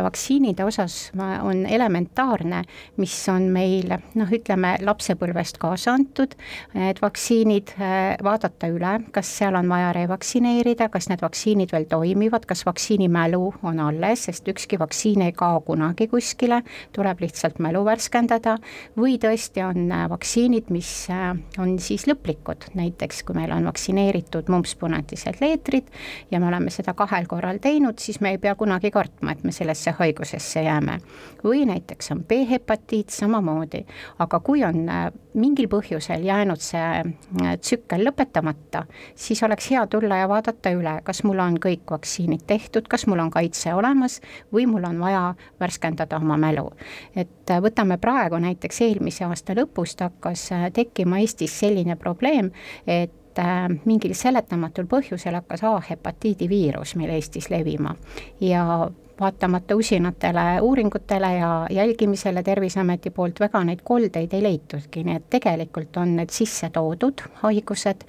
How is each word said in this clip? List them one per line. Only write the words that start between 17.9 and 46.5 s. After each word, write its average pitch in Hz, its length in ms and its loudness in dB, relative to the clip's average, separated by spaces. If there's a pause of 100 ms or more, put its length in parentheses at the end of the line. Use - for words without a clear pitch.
või 247 240 4
tõesti 220 440 0
on, 180 260 0
äh, 170 180 0
vaktsiinid, 226 640 0
mis, 175 180 -4 (180)
äh, 180 260 -2 (240)
on 185 200 0
siis 202 280 -4
lõplikud. 185 640 -4
Näiteks, 175 500 -4
kui 175 120 -6
meil 165 160 -2
on 165 140 0
vaktsineeritud 190 840 0
mumpspunetised 170 920 -2
leetrid 277 480 0 (420)
ja 175 80 2
me 175 80 2
oleme 175 220 0
seda 180 240 -4
kahel 190 340 0
korral 180 340 -4
teinud, 277 380 2
siis - 220 -6
me 202 100 2
ei 190 60 -2
pea 196 180 0
kunagi 202 360 2
kartma, - 400 0
et 151 120 -8
me 175 80 -2
sellesse 160 480 -2
haigusesse 160 640 0
jääme. 156 360 0 (440)
Või 262 220 4
näiteks - 460 -4
on 170 120 -4
B-hepatiit 226 880 0
samamoodi. 170 760 0 (340)
Aga 170 200 2
kui 269 240 2
on, 165 260 0
äh, 175 220 -2 (220)
mingil 262 340 2
põhjusel 170 580 -2
jäänud 196 360 0
see, 165 420 -2 (400)
äh, 175 140 0
tsükkel 196 500 -2
lõpetamata, 170 800 -2 (300)
siis - 280 -2
oleks 214 280 0
hea 240 160 2
tulla 202 340 2
ja 190 80 2
vaadata 220 460 0
üle, 160 280 -2
kas - 200 -6
mul 196 200 2
on 170 180 2
kõik 180 300 -2
vaktsiinid 160 560 -2
tehtud, 214 440 0
kas - 180 -2
mul 180 140 2
on 160 100 0
kaitse 170 420 0
olemas 254 440 2 (340)
või 240 160 4
mul 196 180 0
on 170 160 -2
vaja 185 220 2 (340)
värskendada 160 640 -2
oma 156 160 2
mälu. 156 320 2 (460)